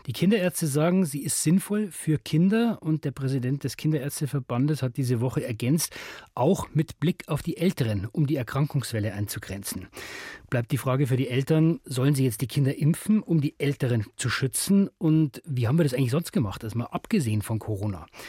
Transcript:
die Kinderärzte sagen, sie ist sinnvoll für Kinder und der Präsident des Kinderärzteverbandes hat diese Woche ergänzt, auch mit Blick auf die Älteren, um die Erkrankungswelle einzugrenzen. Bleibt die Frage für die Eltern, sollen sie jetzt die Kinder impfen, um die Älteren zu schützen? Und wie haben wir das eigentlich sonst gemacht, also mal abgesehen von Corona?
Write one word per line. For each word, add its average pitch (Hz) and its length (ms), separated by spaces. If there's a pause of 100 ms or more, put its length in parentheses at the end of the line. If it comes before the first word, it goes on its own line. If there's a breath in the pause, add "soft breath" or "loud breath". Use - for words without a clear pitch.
die 120 80
Kinderärzte 180 540
sagen, 165 360
sie 147 200
ist - 180
sinnvoll 196 480
für 156 300
Kinder 196 640
und 156 220
der 139 60
Präsident 135 520
des 131 120
Kinderärzteverbandes 143 1080
hat 123 140
diese 127 220
Woche 131 240
ergänzt, 127 540 (380 loud breath)
auch 147 400
mit - 240
Blick 170 260
auf 151 160
die - 160
Älteren, 110 540
um 147 160
die 156 80
Erkrankungswelle 120 800
einzugrenzen. 101 720 (640 loud breath)
Bleibt 120 200
die 131 60
Frage 131 300
für 127 100
die 131 120
Eltern, 160 540
sollen 135 300
sie 131 100
jetzt 123 180
die 120 60
Kinder 139 300
impfen, 185 460
um 165 180
die - 180
Älteren 123 460 (100)
zu - 140
schützen? - 720
Und 156 480
wie 123 200
haben 156 120
wir 170 60
das 127 100
eigentlich 127 160
sonst 160 220
gemacht, 110 300
also 110 140
mal 117 80
abgesehen 113 560
von 113 160
Corona? 101 480 (240 loud breath)